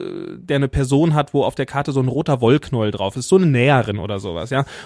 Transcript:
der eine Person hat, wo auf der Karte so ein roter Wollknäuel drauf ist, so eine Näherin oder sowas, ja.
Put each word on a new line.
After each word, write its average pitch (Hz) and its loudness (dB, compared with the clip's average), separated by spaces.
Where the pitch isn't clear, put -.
der - -4
eine 139 2
Person 139 2
hat, 147 0
wo 139 2
auf - -2
der 135 -4
Karte 139 -4
so 135 0
ein 127 0
roter 135 0
Wollknäuel 117 2
drauf 98 -4
ist, 127 -8
so 190 6
eine 185 4
Näherin 123 2
oder 98 -6
sowas, 95 -6
ja. 135 0